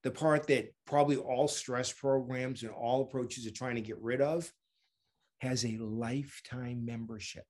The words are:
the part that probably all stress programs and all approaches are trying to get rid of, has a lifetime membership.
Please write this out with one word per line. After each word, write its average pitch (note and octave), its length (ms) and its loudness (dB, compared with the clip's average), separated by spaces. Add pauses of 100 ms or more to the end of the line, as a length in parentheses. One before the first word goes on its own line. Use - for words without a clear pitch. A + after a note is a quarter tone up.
the B2+ 80 -2
part D3+ 360 4
that B2 260 4 (120)
probably C#3+ 320 6
all C3+ 320 2
stress B2+ 420 -2
programs B2+ 720 0
and A2 80 -8
all A#2+ 300 0
approaches B2+ 440 -4
are G#2+ 60 -4
trying B2 240 -4
to A#2 60 0
get G#2+ 180 -8
rid B2 220 0
of, D#3+ 280 2 (920)
has B2+ 240 0
a A2 120 -2
lifetime A#2+ 1080 -4
membership. A2+ 640 -8